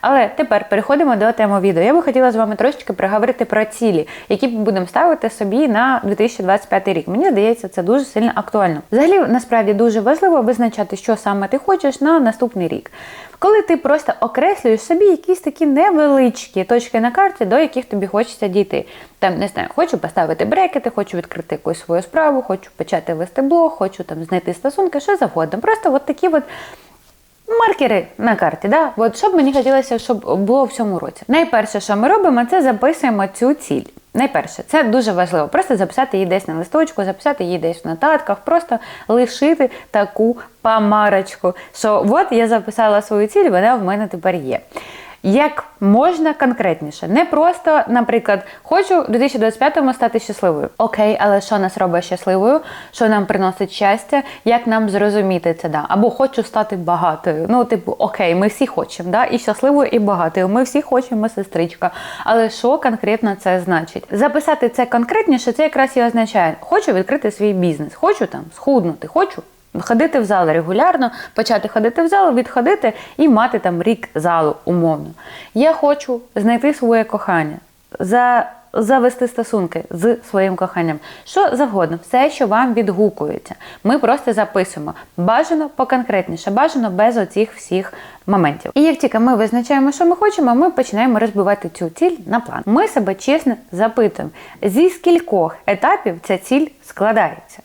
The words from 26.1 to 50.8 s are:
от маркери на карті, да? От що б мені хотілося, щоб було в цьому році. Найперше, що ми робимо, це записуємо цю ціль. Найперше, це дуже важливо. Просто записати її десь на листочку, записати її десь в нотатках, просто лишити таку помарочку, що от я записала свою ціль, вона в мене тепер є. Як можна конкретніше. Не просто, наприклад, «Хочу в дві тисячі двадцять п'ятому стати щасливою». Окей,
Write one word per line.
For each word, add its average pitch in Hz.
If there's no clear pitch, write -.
от 311
маркери 254
на 214
карті, 165
да? 294
От 226
що 415
б 370
мені 277
хотілося, 262
щоб -
було 240
в 254
цьому 202
році. -
Найперше, 233
що 202
ми 220
робимо, 330
це 370
записуємо 247
цю 254
ціль. 143
Найперше, -
це 302
дуже 226
важливо. 170
Просто 320
записати 196
її 190
десь 190
на 160
листочку, 208
записати 190
її 180
десь 165
в -
нотатках, 202
просто 330
лишити 254
таку 214
помарочку, 208
що 214
от 311
я 226
записала 214
свою 208
ціль, 370
вона 208
в 220
мене 202
тепер 180
є. 131
Як 277
можна 302
конкретніше. 190
Не 262
просто, 330
наприклад, 226
«Хочу 359
в -
дві 233
тисячі 262
двадцять 220
п'ятому 277
стати 233
щасливою». 160
Окей, 214